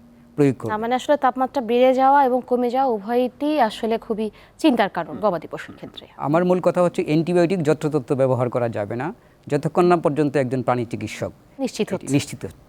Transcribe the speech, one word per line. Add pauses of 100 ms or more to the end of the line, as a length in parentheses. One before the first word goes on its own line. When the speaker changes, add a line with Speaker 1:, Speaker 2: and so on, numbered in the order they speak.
(360)
Speaker 1:
প্রয়োগ
করবে।
Speaker 2:
তার
মানে
আসলে
তাপমাত্রা
বেড়ে
যাওয়া
এবং
কমে
যাওয়া
উভয়টি
আসলে
খুবই (260)
চিন্তার
কারণ
Speaker 1:
হুম।
Speaker 2:
গবাদি
পশুর
ক্ষেত্রে। (100)
Speaker 1:
আমার
মূল
কথা
হচ্ছে
অ্যান্টিবায়োটিক
যত্রতত্র
ব্যবহার
করা
যাবে
না (340)
যতক্ষণ
না
পর্যন্ত
একজন
প্রাণী
চিকিৎসক (280)
Speaker 2:
নিশ্চিত
Speaker 1:
এটি
Speaker 2:
হচ্ছে।
Speaker 1:
নিশ্চিত
হচ্ছে। (120)